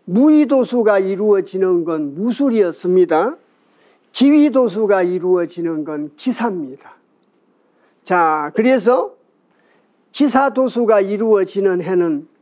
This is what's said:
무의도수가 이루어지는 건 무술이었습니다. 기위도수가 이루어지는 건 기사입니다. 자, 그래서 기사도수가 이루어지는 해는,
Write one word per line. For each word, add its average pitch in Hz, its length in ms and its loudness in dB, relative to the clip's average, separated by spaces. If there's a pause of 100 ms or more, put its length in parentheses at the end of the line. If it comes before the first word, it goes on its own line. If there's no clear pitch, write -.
무의도수가 247 960 2
이루어지는 190 840 0
건 156 300 -6
무술이었습니다. 185 1200 0 (760)
기위도수가 233 920 2
이루어지는 175 800 -2
건 151 340 -8
기사입니다. 185 760 -6 (1080)
자, 156 520 0
그래서 240 580 0 (1000)
기사도수가 262 920 0
이루어지는 196 800 0
해는, 165 460 -2 (140)